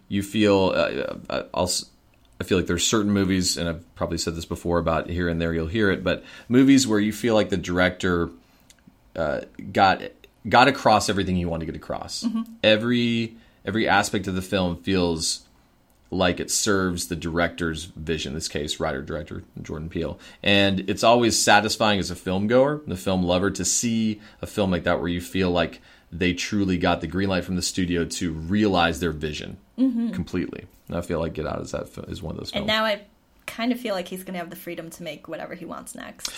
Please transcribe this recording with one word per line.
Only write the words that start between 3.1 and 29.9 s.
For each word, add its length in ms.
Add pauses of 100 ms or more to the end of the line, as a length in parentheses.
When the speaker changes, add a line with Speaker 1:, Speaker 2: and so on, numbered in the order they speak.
Speaker 1:
movies, 460
and 120
I've 260
probably 220
said 180
this 100
before 340
about 280
Here 220
and 100
There 140
You'll 140
Hear 240
It, 120
but 200 (260)
movies 380
where 120
you 140
feel 220
like 140
the 80
director, 760 (840)
uh, 260 (300)
got, 300 (480)
got 180
across 420
everything 260
he 100
wanted 220
to 60
get 60
across. 440
Speaker 2:
Mm-hmm. 200 (200)
Speaker 1:
Every, 720 (300)
every 220
aspect 400
of 60
the 80
film 360
feels 640 (720)
like 280
it 100
serves 560
the 80
director's 680
vision, 460
in 40
this 140
case, 320
writer-director 640 (160)
Jordan 260
Peele. 320 (240)
And 460
it's 160
always 360
satisfying 580
as 120
a 60
film 300
goer, 380
the 120
film 260
lover, 280
to 120
see 560 (220)
a 40
film 260
like 120
that 160
where 80
you 140
feel 300
like 280 (320)
they 220
truly 440
got 220
the 80
green 220
light 160
from 100
the 60
studio 420
to 300
realize 680
their 120
vision 460 (220)
Speaker 2:
Mm-hmm. 320